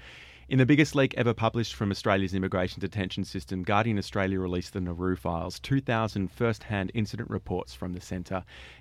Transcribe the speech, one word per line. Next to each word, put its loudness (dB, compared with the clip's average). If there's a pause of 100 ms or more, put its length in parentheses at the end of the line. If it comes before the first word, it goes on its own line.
(500)
In 2
the 8
biggest 6
leak 4
ever 2
published 0
from 0
Australia's 2
immigration 0
detention -4
system, -6
Guardian 2
Australia 0
released -2
the -2
Nauru 0
Files, -4
two 0
thousand 0
first-hand 0
incident -2
reports -4
from -6
the -8
centre. -6 (380)